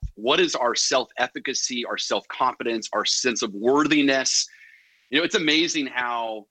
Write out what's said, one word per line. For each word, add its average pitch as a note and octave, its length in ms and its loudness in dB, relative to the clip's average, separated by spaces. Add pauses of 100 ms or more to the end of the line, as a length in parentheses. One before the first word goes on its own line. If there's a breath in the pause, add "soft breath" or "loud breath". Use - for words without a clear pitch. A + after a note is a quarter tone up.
(140)
What B2+ 240 2
is E3 160 2
our A#2+ 200 2
self-efficacy, B2 1120 -2
our G2+ 100 -4
self-confidence, A#2 960 -2
our G#2 140 0
sense - 360 0
of A2 120 -4
worthiness? C#3 920 2 (640 soft breath)
You C3+ 80 2
know, E3+ 60 2
it's - 100 -2
amazing D#3+ 520 2
how A#2+ 640 -4